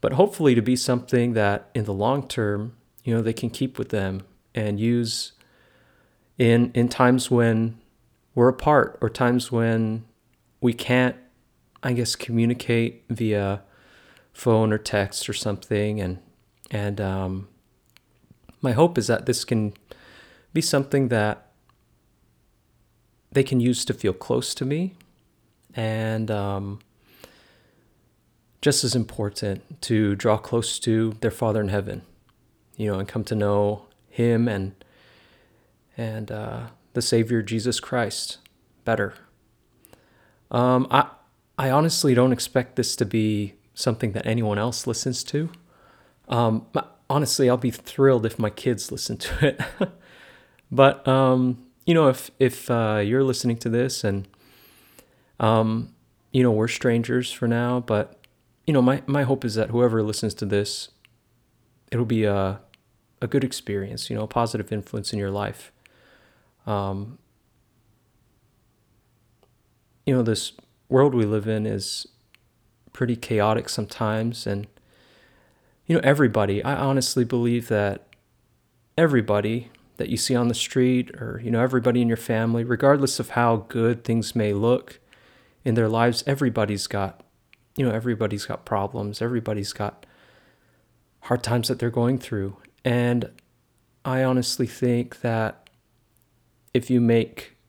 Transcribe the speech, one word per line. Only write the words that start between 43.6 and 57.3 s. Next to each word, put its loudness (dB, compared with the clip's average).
something -2
that -6
anyone 0
else -4
listens -4
to. -4
Um, 0
my, -4
honestly, 2
I'll 4
be -2
thrilled 2
if -4
my 0
kids -4
listen -8
to -2
it. 0
<laughs> -2
But, 4
um, 2
you 4
know, 6
if, -2
if, 0
uh, 2
you're 2
listening 0
to -6
this -2
and, -2
um, 2
you 4
know, 6
we're 2
strangers -2